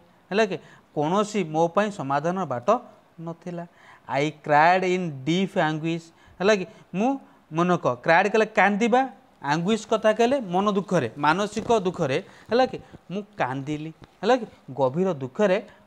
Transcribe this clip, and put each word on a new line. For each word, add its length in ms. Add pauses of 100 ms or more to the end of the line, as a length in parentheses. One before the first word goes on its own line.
(300)
ହେଲା 160
କି, 100 (380)
କୌଣସି 460 (100)
ମୋ 180
ପାଇଁ 220
ସମାଧାନର 560
ବାଟ 220 (520)
ନଥିଲା। 460 (440)
"I 220 (140)
cried 380
in 180 (220)
deep 300
anguish," 500 (360)
ହେଲା 140
କି? 120 (280)
ମୁଁ, 240 (340)
ମନେ 240
କହ, 180
କ୍ରାଏଡ୍ 340
କଲେ 180
କାନ୍ଦିବା, 600 (340)
ଆଙ୍ଗୁଇସ୍ 460
କଥା 240
କହିଲେ 280
ମନ 320
ଦୁଃଖରେ, 460
ମାନସିକ 600
ଦୁଃଖରେ, 460 (260)
ହେଲା 160
କି? 120 (320)
"ମୁଁ 120 (160)
କାନ୍ଦିଲି," 540 (300)
ହେଲା 140
କି? 100 (240)
ଗଭୀର 440
ଦୁଃଖରେ 520 (200)